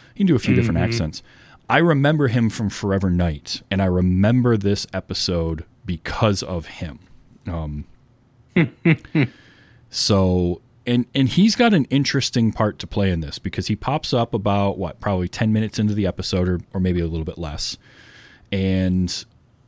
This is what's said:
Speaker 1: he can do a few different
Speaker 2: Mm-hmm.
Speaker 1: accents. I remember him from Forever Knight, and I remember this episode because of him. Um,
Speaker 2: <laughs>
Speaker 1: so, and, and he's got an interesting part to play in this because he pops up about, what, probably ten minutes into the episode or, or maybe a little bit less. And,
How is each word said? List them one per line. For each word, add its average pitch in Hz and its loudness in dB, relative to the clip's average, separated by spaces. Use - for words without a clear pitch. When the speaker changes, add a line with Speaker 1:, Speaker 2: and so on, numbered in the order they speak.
Speaker 1:
he - -20
can 202 4
do 156 6
a 113 4
few - 0
different 117 2
Speaker 2:
Mm-hmm. 117 0
Speaker 1:
accents. 87 -4
I 127 2
remember 147 2
him 113 2
from 107 -4
Forever 98 0
Knight, 87 -2
and 98 0
I 95 2
remember 95 4
this 101 0
episode 85 -4
because 95 -2
of 80 -8
him. 73 -12
Um, 78 -6
Speaker 2:
<laughs> 160 2
Speaker 1:
so, 90 2
and, 120 0
and 135 2
he's 214 4
got 233 4
an 143 4
interesting 127 0
part 107 -2
to - -12
play 98 0
in 82 -2
this 73 -10
because - -6
he 107 0
pops - -4
up 117 0
about, 101 0
what, 87 -8
probably 92 -2
ten 110 -2
minutes 107 0
into 107 0
the 101 0
episode 90 -2
or, 90 0
or 98 -4
maybe 90 0
a 85 -2
little 80 -4
bit 82 -10
less. 78 -8
And, 92 0